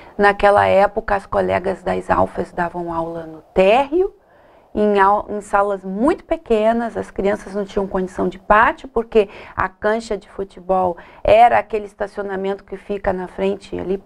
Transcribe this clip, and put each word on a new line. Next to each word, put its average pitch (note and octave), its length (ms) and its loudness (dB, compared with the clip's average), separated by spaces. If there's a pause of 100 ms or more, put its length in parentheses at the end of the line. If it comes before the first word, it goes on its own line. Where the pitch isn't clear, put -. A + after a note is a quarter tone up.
(160)
naquela G3+ 500 4
época G3+ 480 2
as G3 100 -4
colegas F#3 580 -2
das F3+ 280 -4
alfas - 420 -2
davam E3+ 400 -6
aula E3 320 -6
no D#3+ 160 -18 (140)
térreo, C#4 600 2 (600)
em G#3 260 2
au-, G3+ 280 2
em G#3 120 -6
salas G3+ 440 0
muito G#3+ 400 -2
pequenas, A3+ 720 -2
as F#3+ 140 -8
crianças G3+ 440 -4
não G3+ 100 -4
tinham G3 220 -4
condição F#3 420 -4
de F3+ 100 -8
pátio, B3 500 0
porque A3+ 400 0 (280)
a F#3 120 -2
cancha A3 480 -4
de G3 120 -14
futebol F#3 680 -4 (280)
era A3+ 340 6
aquele G#3 280 -6
estacionamento G3 800 -6
que - 120 -14
fica G3 360 -6
na F#3 140 -4
frente, G3 520 -6
ali, F3+ 280 -4